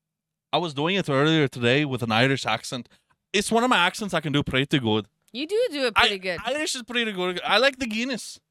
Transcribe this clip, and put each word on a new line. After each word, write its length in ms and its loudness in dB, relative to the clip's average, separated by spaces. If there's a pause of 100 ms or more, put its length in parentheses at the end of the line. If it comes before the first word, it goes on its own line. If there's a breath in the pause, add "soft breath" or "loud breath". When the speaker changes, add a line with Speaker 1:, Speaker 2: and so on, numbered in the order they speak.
(540)
Speaker 1:
I 40 2
was 160 -4
doing 220 -2
it 140 -2
earlier 380 4
today 380 2
with 180 -4
an 80 -2
Irish 340 2
accent, 440 -6 (440 soft breath)
it's 180 0
one 120 2
of 60 2
my 80 4
accents 360 0
I 80 2
can 120 -4
do 100 2
pretty 360 0
good. 280 0 (260)
Speaker 2:
You 140 -8
do 240 0
do 140 -2
it 100 0
Speaker 1:
I, 60 6
Speaker 2:
pretty 180 2
good. 260 -6
Speaker 1:
Irish 300 -4
is 80 -10
pretty 280 -4
good. 340 -4
I 120 2
like 220 2
the 80 -4
Guinness. 520 -6 (120)